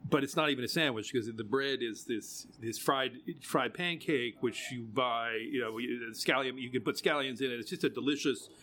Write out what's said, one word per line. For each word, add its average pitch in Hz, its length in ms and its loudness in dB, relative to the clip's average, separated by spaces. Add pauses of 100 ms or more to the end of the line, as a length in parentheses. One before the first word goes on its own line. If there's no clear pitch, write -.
(100)
But 139 140 4
it's - 100 -4
not 156 160 4
even 123 140 0
a 117 40 -2
sandwich 127 440 0
'cause 117 200 0
the 113 120 -6
bread 135 360 0
is 113 240 -4
this, - 440 -4 (120)
this 113 160 -4
fried, 131 420 2 (220)
fried 123 320 2
pancake, 160 680 0
which 120 300 -2
you 123 100 -6
buy, 117 540 0
you 120 240 -2
know, 110 180 -2
you, 120 320 -4
scallion, 131 500 0
you 123 100 -6
can 123 120 2
put 143 140 0
scallions 135 440 2
in 131 120 0
it. 120 80 -4
It's 104 100 -6
just 175 140 -4
a 143 40 8
delicious 135 600 0 (140)